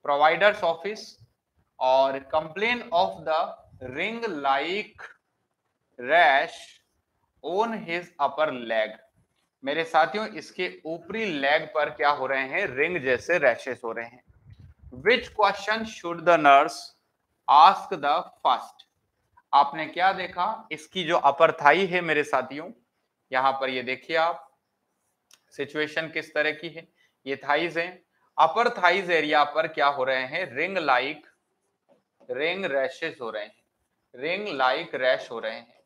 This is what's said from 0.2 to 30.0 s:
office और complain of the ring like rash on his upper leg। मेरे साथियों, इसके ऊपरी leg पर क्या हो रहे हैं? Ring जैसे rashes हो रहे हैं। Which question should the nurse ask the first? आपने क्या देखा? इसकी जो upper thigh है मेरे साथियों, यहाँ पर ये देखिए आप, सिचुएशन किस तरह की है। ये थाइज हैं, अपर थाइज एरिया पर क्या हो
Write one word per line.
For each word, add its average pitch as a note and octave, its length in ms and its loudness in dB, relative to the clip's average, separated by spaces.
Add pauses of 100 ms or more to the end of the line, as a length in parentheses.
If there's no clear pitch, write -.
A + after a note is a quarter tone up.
office F#3 380 -4 (760)
और C3+ 400 2 (160)
complain G3+ 480 -2 (120)
of F#3+ 300 2
the D#3 160 0 (540)
ring A3 280 -6 (200)
like D3+ 600 -4 (960)
rash D3 640 2 (800)
on G#3 320 -2 (100)
his F3 220 -6 (140)
upper D3+ 280 0 (180)
leg। A2 280 -2 (680)
मेरे D3 200 -4
साथियों, E3 440 0
इसके E3 440 -8 (140)
ऊपरी F3+ 400 -8
leg D3+ 500 0
पर D3+ 140 0
क्या D3 200 0
हो C3 180 0
रहे C3+ 200 -2
हैं? E3+ 200 -4
Ring D3+ 340 -2
जैसे C3 360 0
rashes B2+ 460 0
हो A2+ 80 -8
रहे A#2 140 -8
हैं। A#2+ 180 -20 (760)
Which A#3 320 2
question G#3+ 520 0
should F3 340 -8
the E3 200 6
nurse D3 380 6 (680)
ask F3 480 8
the C#3+ 200 -2 (300)
first? - 400 -2 (680)
आपने D3 320 2
क्या E3+ 280 0
देखा? F3+ 580 -6
इसकी E3 320 -8
जो E3 140 0
upper - 340 4
thigh D#3 340 4
है F3 160 -2
मेरे D3+ 220 0
साथियों, C#3 460 -6 (600)
यहाँ C3 200 2
पर C3 180 -4
ये B2+ 140 -6
देखिए C3 340 -6
आप, E3+ 260 -2 (1080)
सिचुएशन D3+ 560 -6
किस D#3 260 -10
तरह D3+ 180 0
की D3+ 180 -12
है। D#3+ 180 -18 (380)
ये C3+ 100 -6
थाइज D3+ 420 -2
हैं, F3+ 240 -8 (360)
अपर F3+ 320 2
थाइज F3+ 420 0
एरिया D3+ 320 2
पर D#3 240 -2
क्या D3+ 200 0
हो C#3 160 0